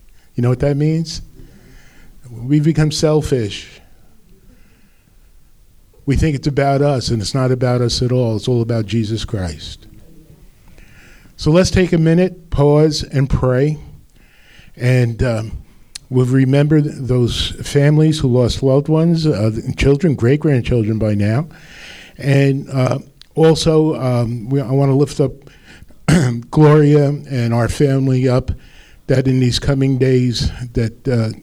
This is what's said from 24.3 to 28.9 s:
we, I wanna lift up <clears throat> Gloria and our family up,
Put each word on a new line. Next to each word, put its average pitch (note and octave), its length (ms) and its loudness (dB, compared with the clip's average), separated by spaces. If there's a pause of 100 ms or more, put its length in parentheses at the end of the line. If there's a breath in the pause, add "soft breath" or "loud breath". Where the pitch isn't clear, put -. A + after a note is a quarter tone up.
we, C#3 120 -2
I A#2 100 -4
wanna C#3 240 2
lift C#3+ 260 0
up C#3 120 0 (720 loud breath)
<clears throat> B2 440 0
Gloria D3 580 4
and C3+ 440 -4
our A#2 160 0
family C3+ 600 0
up, B2+ 240 -2 (560 soft breath)